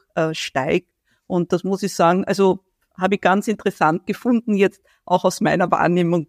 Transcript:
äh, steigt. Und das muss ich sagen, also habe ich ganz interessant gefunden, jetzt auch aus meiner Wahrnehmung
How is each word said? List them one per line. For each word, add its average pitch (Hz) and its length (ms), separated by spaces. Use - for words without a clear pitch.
äh, 160 180
steigt. 147 560
Und 175 280
das 175 100
muss 190 200
ich 196 100
sagen, 180 320
also 196 380
habe 190 180
ich - 60
ganz 196 260
interessant 180 600
gefunden, 226 480
jetzt 196 260
auch - 200
aus - 160
meiner 175 300
Wahrnehmung 170 580